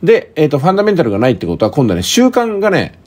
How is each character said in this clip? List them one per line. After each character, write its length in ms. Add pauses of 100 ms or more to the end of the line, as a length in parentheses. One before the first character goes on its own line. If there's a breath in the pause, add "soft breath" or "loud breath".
で、 320
え 100
ー 40
と、 80
フ 80
ァ 60
ン 40
ダ 80
メ 80
ン 40
タ 80
ル 80
が 80
な 100
い 40
っ 40
て 80
こ 120
と 80
は、 60
今 140
度 80
は 40
ね、 60
習 240
慣 320
が 120
ね、 360